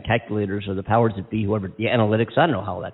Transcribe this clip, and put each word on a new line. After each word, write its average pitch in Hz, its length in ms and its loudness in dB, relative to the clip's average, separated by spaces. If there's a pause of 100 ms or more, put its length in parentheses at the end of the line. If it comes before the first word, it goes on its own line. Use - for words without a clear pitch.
calculators 104 600 -2
or 95 80 -4
the 95 80 -6
powers 113 320 4
that - 160 -10
be, 110 120 -2
whoever, 98 260 -2
the 107 160 -6
analytics, 110 520 2
I 156 80 6
don't 165 60 2
know 95 120 -2
how 90 180 -6
that - 120 -10